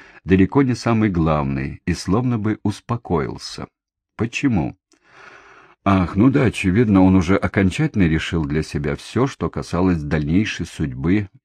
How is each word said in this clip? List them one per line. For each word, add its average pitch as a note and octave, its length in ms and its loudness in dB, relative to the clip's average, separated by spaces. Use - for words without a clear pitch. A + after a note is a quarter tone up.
далеко F#2+ 380 4
не B2+ 120 2
самый A2 360 0
главный, C#2+ 720 -2
и F2+ 80 -2
словно A#2 460 -2
бы G#2 240 -4
успокоился. - 1080 -6
Почему? G#2+ 640 -2
Ах, F#2 320 2
ну A#2 140 4
да, C3+ 140 2
очевидно, G2 580 2
он F#2 140 6
уже F#2 200 2
окончательно G2 680 0
решил D#2+ 420 -2
для D2+ 160 -2
себя D2 340 -4
все, - 300 -2
что - 240 -6
касалось E2+ 520 0
дальнейшей D#2+ 640 -2
судьбы D#2+ 640 -2